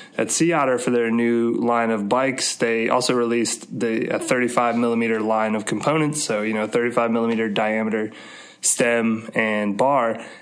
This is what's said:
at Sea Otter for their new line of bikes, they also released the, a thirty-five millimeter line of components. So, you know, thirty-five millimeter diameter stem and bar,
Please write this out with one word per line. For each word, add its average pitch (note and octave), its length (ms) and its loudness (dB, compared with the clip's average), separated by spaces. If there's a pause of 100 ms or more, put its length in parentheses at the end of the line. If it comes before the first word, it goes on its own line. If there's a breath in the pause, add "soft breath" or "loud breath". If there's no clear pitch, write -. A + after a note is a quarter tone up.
(180 loud breath)
at A2 140 -2
Sea E3+ 200 2
Otter C3+ 260 2
for A#2+ 120 -2
their A#2 220 2
new A#2 420 2
line A#2 360 2
of G#2 180 -2
bikes, B2+ 480 0
they A2+ 320 0
also B2 260 2
released A#2 640 0
the, A2+ 300 -2
a A2 100 -2
thirty-five A#2+ 580 0
millimeter A#2 440 0
line A2 340 0
of G#2 100 -4
components. D3 600 0
So, G#2+ 180 -2
you A2 120 -2
know, G#2+ 120 0
thirty-five A#2+ 460 0
millimeter A2+ 360 0
diameter G#2+ 600 -2 (500 loud breath)
stem A2+ 760 0
and G#2 420 0
bar, A#2+ 480 2 (180 loud breath)